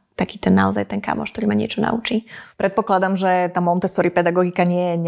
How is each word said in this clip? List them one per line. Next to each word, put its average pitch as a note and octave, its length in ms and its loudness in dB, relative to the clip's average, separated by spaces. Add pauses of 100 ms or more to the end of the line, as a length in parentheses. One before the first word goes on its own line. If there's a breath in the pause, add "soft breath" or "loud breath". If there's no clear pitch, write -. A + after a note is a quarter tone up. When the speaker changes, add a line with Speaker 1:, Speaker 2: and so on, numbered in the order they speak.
(140)
Speaker 1:
taký - 240 -4
ten F#3 160 2
naozaj G3 400 2
ten G3+ 80 -4
kamoš, - 320 -4
ktorý G#3 160 -4
ma G#3 80 0
niečo A3 240 -2
naučí. A3+ 480 -2 (280 loud breath)
Speaker 2:
Predpokladám, F#3+ 600 0
že F3+ 320 2
tá F3+ 100 -2
Montessori F3+ 540 0
pedagogika F3+ 480 2
nie F3 320 2
je E3+ 140 -2